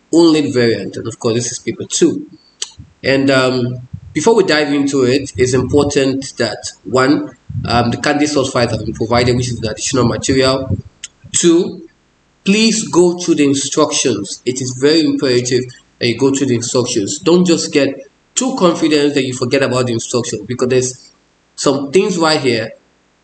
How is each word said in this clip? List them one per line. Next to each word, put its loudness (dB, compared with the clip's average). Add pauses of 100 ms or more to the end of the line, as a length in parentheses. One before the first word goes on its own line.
(140)
only 4
variant, 0
and -8
of -10
course -2
this -2
is -10
paper -8
two. 0 (760)
And, 2
um, 0 (260)
before 2
we 6
dive 0
into 0
it, 0
it's 0
important 0
that -6 (100)
one, 0 (320)
um, 2
the -2
candidate 0
source 0
files 0
have -6
been -6
provided, 2
which -2
is -6
an -4
additional -2
material. 0 (540)
Two, 0 (580)
please 2
go 2
through 0
the 2
instructions. -2
It -4
is -6
very 4
imperative 0 (340)
that 0
you 0
go 2
through 0
the 2
instructions. -2
Don't 4
just 0
get 0 (280)
too -2
confident 2
that 0
you -4
forget 0
about 0
the -2
instructions, -4
because -4
there's -2 (440)
some -2
things 2
right 0
here -2 (520)